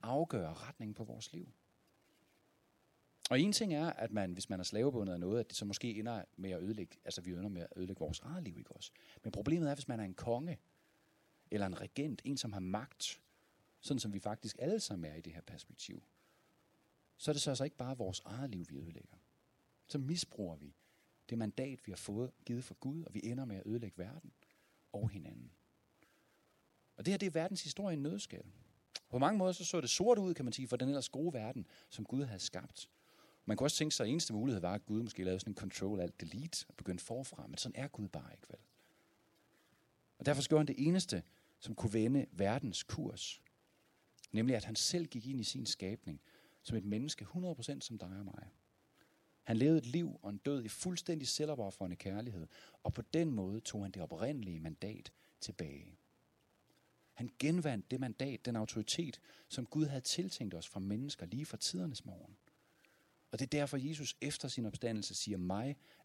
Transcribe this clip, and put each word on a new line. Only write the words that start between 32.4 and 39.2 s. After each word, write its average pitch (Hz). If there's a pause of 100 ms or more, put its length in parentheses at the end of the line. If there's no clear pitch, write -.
skabt. - (560)
Man 107
kunne 131
også 151
tænke 151
sig, 113
at 110
eneste 156
mulighed 110
var, 87
at 104
Gud 107
måske 107
lavede 92
sådan 107
en 98
control 98
alt 87
delete 113
og -
begyndte 90
forfra. -
Men -
sådan -
er 139
Gud 104
bare -
ikke, -
vel? - (1600)